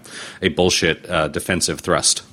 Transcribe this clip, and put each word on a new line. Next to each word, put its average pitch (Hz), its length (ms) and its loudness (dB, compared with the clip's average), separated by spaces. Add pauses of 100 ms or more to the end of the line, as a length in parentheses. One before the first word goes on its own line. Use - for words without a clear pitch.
(420)
a 95 80 2
bullshit, 87 600 2
uh, 80 180 2
defensive 85 540 -2
thrust - 520 0